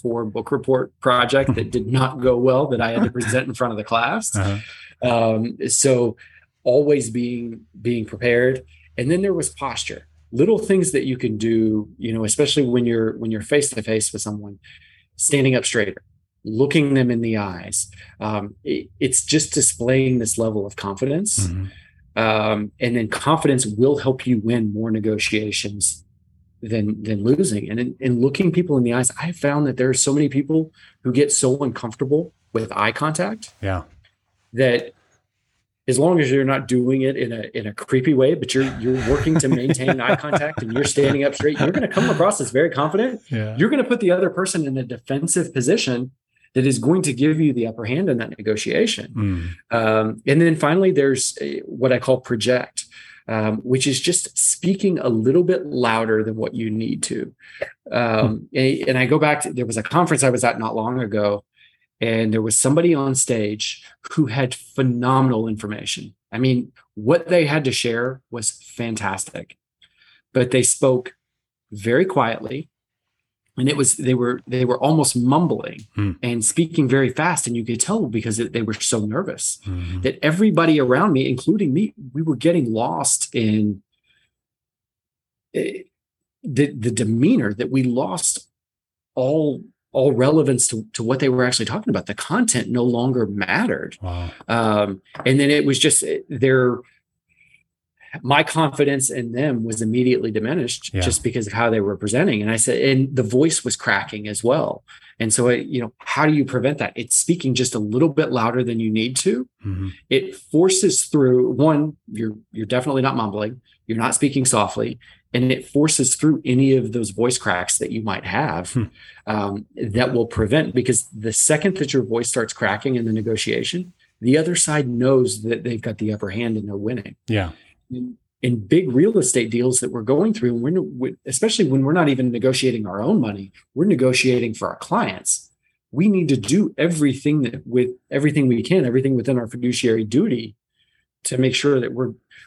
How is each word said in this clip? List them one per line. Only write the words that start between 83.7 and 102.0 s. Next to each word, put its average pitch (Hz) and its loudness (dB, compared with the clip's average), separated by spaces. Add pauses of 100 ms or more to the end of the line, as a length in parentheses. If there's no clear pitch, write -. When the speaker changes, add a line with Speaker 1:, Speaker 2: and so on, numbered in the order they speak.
Speaker 1:
eh, - -4 (600)
the, 147 0
the 117 -4
demeanor 113 2
that 120 -4
we 131 2
lost 131 -2 (640)
all, 143 0 (320)
all 135 4
relevance 131 4
to, 110 -6
to 117 -6
what 127 0
they 139 2
were 127 2
actually 123 -2
talking 185 -4
about. 92 -2
The 101 -6
content 214 -2
no 120 0
longer 120 0
mattered. 95 -2
Speaker 2:
Wow. 87 -6 (160)
Speaker 1:
Um, 107 2 (240)
and 131 4
then 139 4
it 147 2
was 139 2
just, 151 4
eh, - -2
their, 127 2 (1400)
my 139 2
confidence 139 0
in 120 -6
them 123 0
was 113 -4
immediately 120 2
diminished 120 -4
Speaker 2:
Yeah. 98 0
Speaker 1:
just 98 0
because 117 -4
of 98 -10
how 117 2
they 110 2
were 101 0
presenting. 113 0